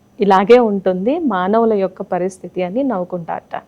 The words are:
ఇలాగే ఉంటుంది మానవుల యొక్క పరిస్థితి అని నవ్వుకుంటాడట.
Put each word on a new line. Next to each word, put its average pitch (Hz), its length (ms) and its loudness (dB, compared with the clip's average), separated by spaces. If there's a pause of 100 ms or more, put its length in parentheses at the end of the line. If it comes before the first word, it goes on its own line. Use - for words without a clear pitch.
(200)
ఇలాగే 202 400 6
ఉంటుంది 202 600 0
మానవుల 220 540 0
యొక్క 196 280 -2
పరిస్థితి 185 640 -6
అని 202 200 -4
నవ్వుకుంటాడట. 180 840 -8